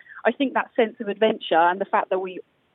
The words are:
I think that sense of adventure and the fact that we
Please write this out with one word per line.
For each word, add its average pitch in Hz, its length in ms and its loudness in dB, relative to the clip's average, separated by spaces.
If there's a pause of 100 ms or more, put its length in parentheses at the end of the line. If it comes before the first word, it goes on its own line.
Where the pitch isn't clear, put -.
(240)
I 226 80 2
think 262 220 -2
that 214 200 -2
sense 220 240 0
of 214 100 -8
adventure 208 460 0
and 175 240 4
the 196 60 -4
fact - 240 -2
that 185 100 0
we 185 220 -8 (340)